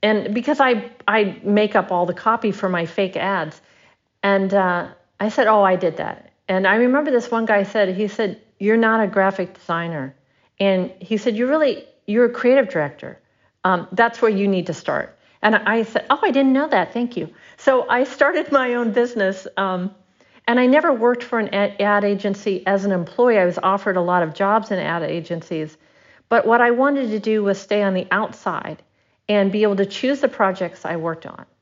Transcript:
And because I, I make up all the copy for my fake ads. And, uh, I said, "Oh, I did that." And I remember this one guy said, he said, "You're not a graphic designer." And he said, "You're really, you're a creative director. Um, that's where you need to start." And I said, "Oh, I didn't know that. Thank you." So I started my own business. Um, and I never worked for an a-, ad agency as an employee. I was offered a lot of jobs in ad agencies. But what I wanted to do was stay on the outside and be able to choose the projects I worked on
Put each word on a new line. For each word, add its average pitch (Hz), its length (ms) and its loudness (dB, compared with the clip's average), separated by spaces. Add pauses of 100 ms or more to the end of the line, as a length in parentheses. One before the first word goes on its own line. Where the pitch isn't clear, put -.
And 208 320 0
because 247 240 -2
I, 254 320 2 (160)
I 208 380 0
make 208 320 2
up 190 160 0
all 175 140 0
the 175 80 -4
copy 226 360 0
for 196 180 -4
my 175 180 -2
fake 185 300 -4
ads. 170 440 -4 (640)
And, 196 320 2
uh, 180 340 0 (340)
I 214 60 -2
said, 220 200 2
"Oh, 214 140 6
I 190 140 4
did 170 220 -2
that." - 320 -10 (180)
And 190 180 0
I 196 100 4
remember 262 340 2
this 247 200 0
one 226 140 -2
guy 208 200 2
said, 196 300 0
he 202 140 -2
said, 202 320 -6 (180)
"You're 214 200 2
not 220 260 2
a - 20 -2
graphic 190 460 -2
designer." 165 640 -8 (420)
And 190 400 0
he 214 200 -4
said, 214 180 -2
"You're 247 140 0
really, 294 340 0 (220)
you're 220 180 2
a 233 60 2
creative 247 400 2
director. - 500 -6 (420)
Um, 180 300 0
that's 294 300 2
where 226 80 4
you 202 180 0
need 185 200 0
to 170 40 -4
start." - 460 -6 (240)
And 214 140 4
I 226 260 0
said, - 260 -4
"Oh, 294 140 2
I 403 80 2
didn't 269 240 4
know 285 140 0
that. 190 260 0
Thank 240 240 -4
you." 156 100 -8 (300)
So 262 320 2
I 247 140 2
started 302 460 0
my 262 220 2
own 240 200 -2
business. 214 540 -2 (120)
Um, 185 360 -4 (540)
and 240 100 2
I 254 60 4
never 302 260 4
worked 240 320 0
for - 160 -4
an 214 140 -4
a-, 202 300 -2
ad 208 200 2
agency 196 640 -2
as 196 200 0
an 202 40 0
employee. 208 480 2
I 185 60 4
was 175 180 0
offered 190 360 0
a - 20 0
lot 175 220 2
of 156 100 -4
jobs 202 380 0
in 196 80 -2
ad 165 240 -4
agencies. 160 720 -8 (540)
But 233 160 2
what 233 160 4
I 240 80 4
wanted 262 400 0
to 214 100 -4
do 214 240 0
was 196 160 0
stay 208 220 -2
on 196 100 0
the 185 180 -4
outside - 720 -6 (460)
and 202 240 2
be 214 120 2
able 202 120 2
to 196 100 0
choose 269 340 -4
the 262 80 2
projects 190 580 -4
I 170 100 -6
worked 165 300 -8
on - 180 -18 (180)